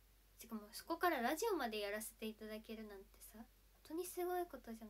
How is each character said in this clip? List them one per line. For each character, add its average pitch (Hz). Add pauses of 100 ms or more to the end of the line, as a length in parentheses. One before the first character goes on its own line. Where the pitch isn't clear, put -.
(380)
し -
か 233
も 208
そ -
こ 330
か 349
ら 269
ラ 262
ジ 440
オ 381
ま 262
で 214
や 202
ら 208
せ -
て 220
い 214
た 214
だ 214
け 220
る 220
な 208
ん 190
て - (160)
さ、 220 (460)
本 311
当 -
に 359
す 359
ご 359
い 349
こ 269
と 240
じ 226
ゃ -